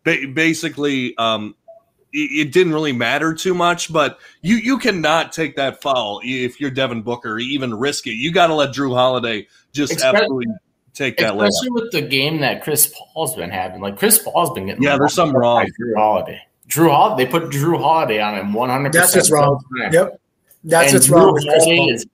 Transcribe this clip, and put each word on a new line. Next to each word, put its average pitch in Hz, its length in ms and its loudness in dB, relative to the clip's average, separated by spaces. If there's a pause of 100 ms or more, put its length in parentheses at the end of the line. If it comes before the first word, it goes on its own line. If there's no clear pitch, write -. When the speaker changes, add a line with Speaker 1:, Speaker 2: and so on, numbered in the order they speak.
Speaker 1:
ba-, 143 300 -2
basically, 147 840 -2
um, 110 380 -2 (560)
it, 147 360 -2
it 131 40 -10
didn't 175 220 4
really 156 180 -2
matter 135 420 0
too 185 200 -2
much, 175 400 0
but 143 260 0 (220)
you, 202 160 2
you 233 200 0
cannot 160 540 0
take 156 240 -6
that 135 260 -4
foul 113 440 -2
if 123 340 -6
you're 143 120 -4
Devin 123 320 -2
Booker, 117 360 -6
even 131 340 -4
risk 135 340 -4
it. 113 80 -6
You 139 180 -4
gotta 170 200 4
let 143 200 0
Jrue 135 200 -2
Holiday 123 540 0 (240)
just 143 220 -2
Speaker 2:
Especially 131 240 2
Speaker 1:
absolutely 127 300 0 (460)
take 131 260 -4
that 110 160 0
layup. 104 120 2
Speaker 2:
Especially 254 220 -2
with 240 240 -4
the 160 80 -2
game 143 400 -2
that 120 200 -2
Chris - 320 -2
Paul's - 440 -8
been 90 140 -8
having. 92 280 -8
Like, 101 180 -8
Chris 208 220 2
Paul's 165 320 0
been 98 140 -8
getting 101 180 -4
Speaker 1:
Yeah, 143 140 2
there's 143 160 2
something 156 260 0
wrong. 120 240 2
Speaker 2:
by 98 60 -2
Jrue 117 260 -6
Holiday. 107 460 0 (260)
Jrue 156 260 2
Hol-, 185 220 4
they 127 100 0
put 165 180 -2
Jrue 143 380 -2
Holiday 143 380 0
on 104 180 -2
him 101 140 -6
one 117 180 -2
hundred 139 220 -2
percent 170 220 0
Speaker 3:
That's - 20 -4
what's 165 160 4
wrong. 143 240 4
Speaker 2:
of - 160 -10
the 127 120 -6
time. 104 100 -2
Speaker 3:
Yep. 190 280 2 (440)
That's 165 220 4
Speaker 2:
And 139 80 6
Speaker 3:
what's 127 140 4
wrong 170 200 8
Speaker 2:
Jrue 170 60 4
Speaker 3:
with 147 80 0
Chris 156 200 4
Speaker 2:
Holiday 165 140 4
Speaker 3:
Paul. 165 160 2
Speaker 2:
is 113 200 -6